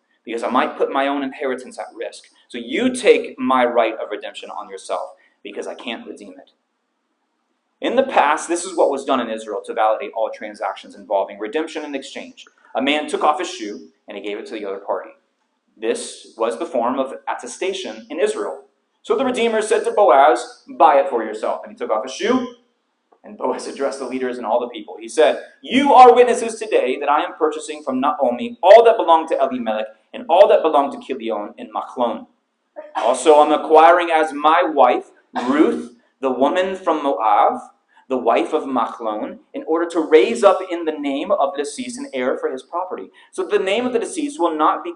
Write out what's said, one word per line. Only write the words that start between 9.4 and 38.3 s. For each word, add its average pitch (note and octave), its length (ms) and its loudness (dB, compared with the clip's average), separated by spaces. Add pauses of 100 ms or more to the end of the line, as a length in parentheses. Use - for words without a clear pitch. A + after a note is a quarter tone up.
to A#2+ 80 -10
validate G#2+ 420 -2
all A2 140 -4
transactions G#2 640 -12
involving G2+ 440 -4
redemption D3+ 440 -8
and D3 120 -10
exchange. G#2 500 -16 (300)
A A2+ 60 -2
man D3 260 0
took - 160 -4
off D3+ 160 2
his - 100 -6
shoe, G#2 400 -12 (180)
and G#2 100 -14
he G2 60 -12
gave G#2 140 -8
it A2+ 100 -12
to A#2 60 -14
the G#2 120 -10
other G2 140 -8
party. - 320 -8 (640)
This - 600 -8
was A#2 220 -2
the E3+ 60 -6
form B2+ 340 -2
of - 160 -6 (120)
attestation A#2+ 800 -8
in D3+ 100 -10
Israel. A2+ 460 -4 (360)
So A3 140 -2
the C4+ 100 0
Redeemer A3+ 380 -2
said - 220 0
to A#3 60 -2
Boaz, D#3+ 760 4
"Buy C#3 320 4
it C3+ 100 2
for A2+ 140 -4
yourself." G#2+ 400 -6
And G#2+ 80 -18
he G#2+ 60 -20
took A#2+ 120 -8
off G#2+ 140 -2
his - 100 -12
shoe, A#3+ 440 -2 (640)
and G#2 140 -20
Boaz - 300 -6
addressed C3+ 300 -6
the C3+ 80 -10
leaders B2+ 320 -6
and A#2 80 -10
all A2+ 140 0
the A#2+ 80 -4
people. G#2 300 -16
He A2+ 100 -16
said, B2+ 360 2 (180)
You B3 320 2
are B3 200 12
witnesses A3+ 460 2
today C#3+ 400 -2
that C#3+ 100 -2
I D#3 140 2
am F3 100 -8
purchasing D3+ 500 -4
from C3 160 -4
Naomi A#2+ 600 -2
all F#3+ 220 12
that A#3 140 6
belonged E3 320 4
to E3+ 120 -2
Elimelech A#2 460 -2 (260)
and B2 140 -12
all F#3 220 8
that G#3+ 120 4
belonged D3 300 2
to B2 80 -14
Kilion A2 580 -8
and A2+ 160 -14
Machlon. A2 540 -6 (680)
Also, D3 440 4
I'm D3+ 120 6
acquiring E3 600 6
as D3+ 220 0
my D#3 300 2
wife C#3 480 2 (340)
Ruth, D3 500 0 (240)
the C3 120 -2
woman F#3 440 0
from D#3+ 280 -2
Moab, A2+ 560 2 (480)
the B2+ 100 -2
wife C3 360 0